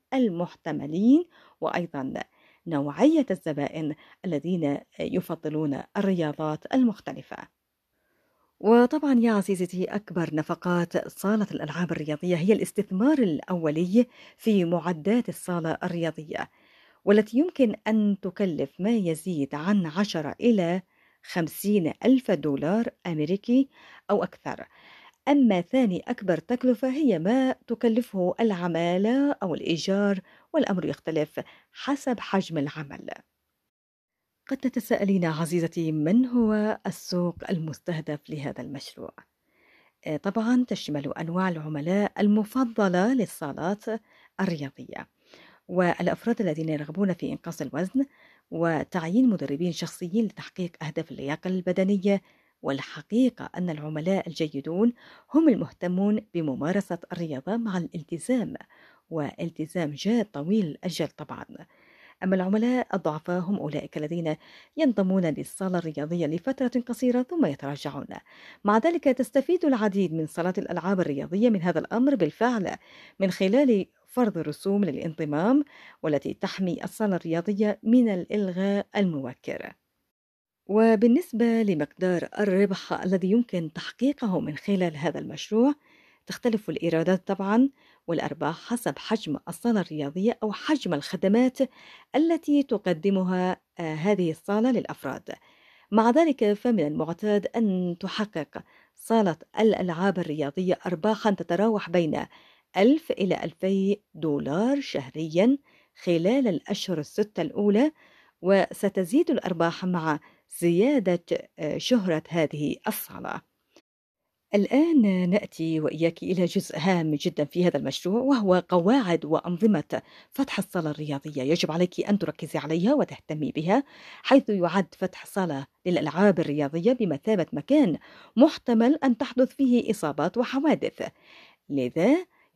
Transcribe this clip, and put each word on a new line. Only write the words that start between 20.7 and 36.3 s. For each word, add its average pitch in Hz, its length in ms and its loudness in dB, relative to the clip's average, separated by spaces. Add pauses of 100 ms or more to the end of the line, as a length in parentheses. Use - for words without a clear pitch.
خمسين 175 680 0 (120)
ألف 247 260 4
دولار 156 580 0 (180)
أمريكي 185 600 0 (420)
أو 202 120 2
أكثر. - 440 -10 (640)
أما 247 320 6
ثاني 202 480 0
أكبر 185 300 -2
تكلفة 247 520 0
هي 254 280 2
ما 254 340 2 (140)
تكلفه 220 720 0
العمالة 185 1040 2
أو 180 120 -2
الإيجار، 196 640 0 (340)
والأمر 202 320 0
يختلف 151 540 -4 (320)
حسب 262 480 -4
حجم 170 380 -2
العمل. 147 500 -8 (1400)
قد 269 80 -4
تتساءلين 202 680 0
عزيزتي، 160 680 -2
من 170 340 2
هو 214 600 0